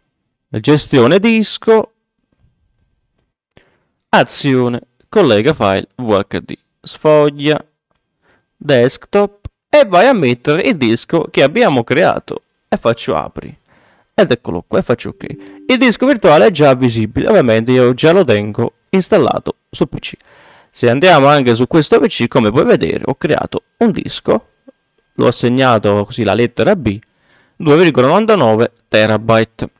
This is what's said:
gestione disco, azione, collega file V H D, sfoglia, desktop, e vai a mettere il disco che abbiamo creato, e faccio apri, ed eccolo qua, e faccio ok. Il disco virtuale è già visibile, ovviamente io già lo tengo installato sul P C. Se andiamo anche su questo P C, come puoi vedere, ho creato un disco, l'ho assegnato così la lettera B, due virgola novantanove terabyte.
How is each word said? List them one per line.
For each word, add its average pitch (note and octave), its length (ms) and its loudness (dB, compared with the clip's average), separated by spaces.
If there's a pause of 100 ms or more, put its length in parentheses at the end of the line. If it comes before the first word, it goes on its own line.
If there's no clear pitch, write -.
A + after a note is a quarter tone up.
(480)
gestione C3+ 720 2
disco, A3 720 0 (2250)
azione, B2+ 720 0 (280)
collega B2+ 440 2
file G2 440 -2
V G#2+ 320 -2
H F2+ 120 -8
D, - 180 -14 (220)
sfoglia, D3+ 840 0 (920)
desktop, D3 880 -2 (220)
e D4 160 4
vai F#3+ 220 2
a C4+ 80 2
mettere D3 480 -2
il - 160 -2
disco B2 520 -2
che E3 120 0
abbiamo D3+ 420 0
creato, - 580 -4 (260)
e G#3 80 -4
faccio A#2 380 -4
apri, - 420 -10 (580)
ed F3+ 160 0
eccolo F2 360 -4
qua, - 120 -4
e - 40 0
faccio - 280 -6
ok. - 160 -18 (380)
Il B3+ 140 0
disco B3 280 0
virtuale G3+ 420 4
è - 20 4
già C#3+ 240 2
visibile, A2+ 540 -2
ovviamente B2 440 2
io B2+ 220 2
già D#3 180 2
lo F#3 120 2
tengo G#2+ 500 -4 (160)
installato - 640 -2 (160)
sul - 180 -4
P - 120 -12
C. - 120 -14 (560)
Se - 220 -2
andiamo C#3+ 380 4
anche C3+ 260 2
su A#2+ 120 0
questo E3 320 0
P C4+ 100 2
C, A#2+ 200 -4
come A2 220 0
puoi B2+ 160 0
vedere, - 400 -2
ho D3 80 -6
creato - 480 -6 (160)
un A#3 120 0
disco, - 580 -6 (680)
l'ho B2 120 -2
assegnato A#2+ 800 0
così A2+ 200 -8
la G2 100 0
lettera A#2+ 420 0
B, A2 220 -4 (580)
due D3+ 220 2
virgola C3+ 300 2
novantanove D#3 640 0 (160)
terabyte. A2 920 -2